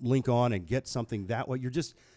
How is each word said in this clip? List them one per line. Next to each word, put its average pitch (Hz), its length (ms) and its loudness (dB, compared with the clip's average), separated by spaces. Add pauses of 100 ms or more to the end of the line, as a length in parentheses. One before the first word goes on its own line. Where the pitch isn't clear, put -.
link 127 280 2
on 120 240 4
and 92 140 -2
get 120 200 -2
something 110 420 -4
that 113 200 -2
way. 131 100 -2
You're 127 120 -4
just, 151 240 -4 (220)